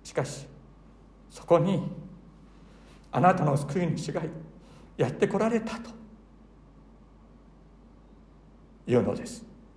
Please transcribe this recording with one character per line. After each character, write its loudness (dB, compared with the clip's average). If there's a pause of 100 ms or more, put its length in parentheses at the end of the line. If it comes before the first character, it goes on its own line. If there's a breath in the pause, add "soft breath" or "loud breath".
し -16
か 0
し、 -10 (840)
そ -18
こ 6
に 0 (1200 loud breath)
あ 0
な 8
た 0
の 4
救 -2
い 0
主 -4
が -4 (760 loud breath)
や 2
っ -4
て 2
来 0
ら 4
れ 2
た -8
と -14 (3000)
い 4
う 6
の 0
で -10
す。 -14 (320)